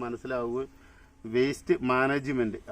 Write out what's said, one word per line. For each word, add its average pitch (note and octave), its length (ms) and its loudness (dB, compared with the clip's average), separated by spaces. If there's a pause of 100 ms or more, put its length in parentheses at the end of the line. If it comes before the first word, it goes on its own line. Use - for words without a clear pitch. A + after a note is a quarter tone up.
മനസ്സിലാവുകയും. B2 640 -4 (640)
വേസ്റ്റ് D3+ 400 2 (160)
മാനേജ്മെന്റ്, C3 680 0 (120)